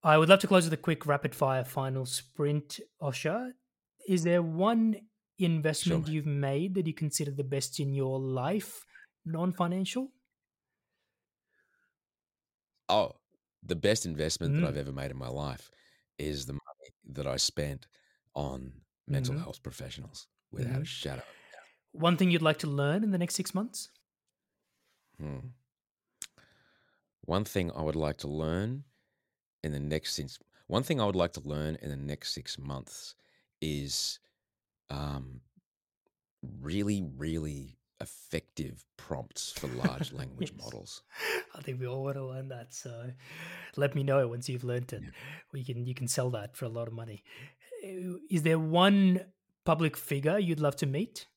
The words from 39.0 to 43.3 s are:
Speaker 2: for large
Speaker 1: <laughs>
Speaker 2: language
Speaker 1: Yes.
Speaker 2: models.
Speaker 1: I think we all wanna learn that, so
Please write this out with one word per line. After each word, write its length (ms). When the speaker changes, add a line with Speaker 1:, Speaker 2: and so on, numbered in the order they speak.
Speaker 2:
for 160
large 440
Speaker 1:
<laughs> 0
Speaker 2:
language 380
Speaker 1:
Yes. 80
Speaker 2:
models. 440
Speaker 1:
I 60
think 180
we 80
all 160
wanna 240
learn 220
that, 240
so 400